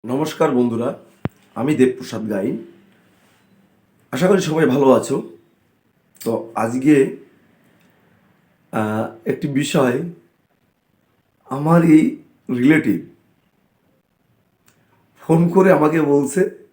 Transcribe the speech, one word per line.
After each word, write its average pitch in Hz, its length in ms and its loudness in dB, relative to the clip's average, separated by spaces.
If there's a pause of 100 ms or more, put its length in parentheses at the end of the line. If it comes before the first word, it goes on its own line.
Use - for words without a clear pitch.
নমস্কার 151 440 -2
বন্ধুরা, 123 480 -2 (560)
আমি 131 200 -2
দেবপ্রসাদ 117 560 -2
গাইন। 107 340 -6 (1500)
আশা 175 160 0
করি 196 120 4
সবাই 151 260 0
ভালো 131 260 4
আছো। 120 300 0 (1000)
তো - 300 -6
আজকে, 131 640 0 (1600)
আহ, 110 560 -6
একটি - 200 -4
বিষয়, 139 540 -2 (1400)
আমারই 156 720 4 (340)
রিলেটিভ 127 560 0 (2250)
ফোন 165 280 0
করে 185 240 4
আমাকে 151 280 2
বলছে 143 720 -2